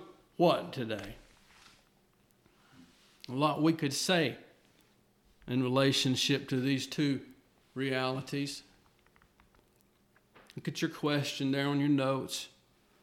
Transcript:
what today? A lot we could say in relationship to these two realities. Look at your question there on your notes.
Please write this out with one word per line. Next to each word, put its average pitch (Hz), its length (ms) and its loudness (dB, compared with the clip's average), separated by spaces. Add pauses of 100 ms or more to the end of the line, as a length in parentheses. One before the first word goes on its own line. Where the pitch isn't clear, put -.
(380)
what 135 360 4
today? 110 420 -6 (2250)
A 123 40 -10
lot 151 300 2
we 165 100 6
could 143 200 -2
say 160 440 0 (1120)
in 127 160 0
relationship 131 880 2
to 131 100 0
these 135 260 0
two 143 360 -2 (520)
realities. 131 880 -4 (1900)
Look - 120 -12
at 143 140 -4
your 165 100 0
question 143 600 -2
there 139 160 0
on 143 120 2
your 147 100 4
notes. 135 580 0 (560)